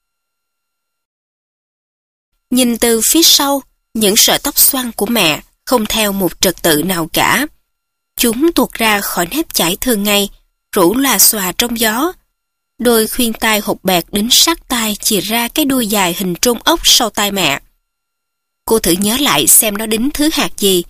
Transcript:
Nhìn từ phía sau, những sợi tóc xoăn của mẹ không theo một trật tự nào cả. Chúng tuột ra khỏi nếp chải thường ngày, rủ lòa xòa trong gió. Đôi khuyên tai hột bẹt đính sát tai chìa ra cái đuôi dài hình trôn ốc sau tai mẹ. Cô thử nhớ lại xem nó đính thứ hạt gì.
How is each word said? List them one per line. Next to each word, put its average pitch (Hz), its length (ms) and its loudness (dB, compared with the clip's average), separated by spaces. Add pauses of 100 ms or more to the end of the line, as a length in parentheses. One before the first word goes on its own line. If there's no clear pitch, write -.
(2500)
Nhìn 247 280 2
từ 233 220 2 (120)
phía 330 100 4
sau, 285 400 2 (320)
những 214 220 2
sợi 170 220 2
tóc - 200 -4
xoăn 254 340 -2
của - 140 -2
mẹ 185 360 0 (220)
không 226 220 0
theo 208 260 -2
một 190 280 -2
trật 180 220 -2
tự 151 200 2
nào 175 300 -4
cả. 170 340 0 (680)
Chúng 247 360 0
tuột 254 200 0
ra 214 280 0
khỏi 180 300 -4
nếp 302 240 -6
chải 180 260 0
thường 220 220 0
ngày, 202 280 0 (420)
rủ 185 220 4
lòa 254 240 0
xòa 190 340 0
trong 240 280 -4
gió. 240 320 0 (680)
Đôi 226 280 2
khuyên 226 260 -2
tai 220 280 0
hột - 240 -6
bẹt 180 280 0
đính 208 180 -2
sát - 380 0
tai 220 320 -2
chìa 202 200 -2
ra 226 280 -2
cái 311 160 -2
đuôi 262 220 0
dài 190 320 0
hình 180 160 -4
trôn - 300 0
ốc 330 200 2
sau 233 260 2
tai 202 220 -2
mẹ. 165 280 0 (1040)
Cô - 140 0
thử 165 140 0
nhớ 208 280 0
lại 151 260 0
xem 208 320 0
nó 220 80 -6
đính 226 280 -2
thứ 294 180 0
hạt - 260 -4
gì. 190 320 2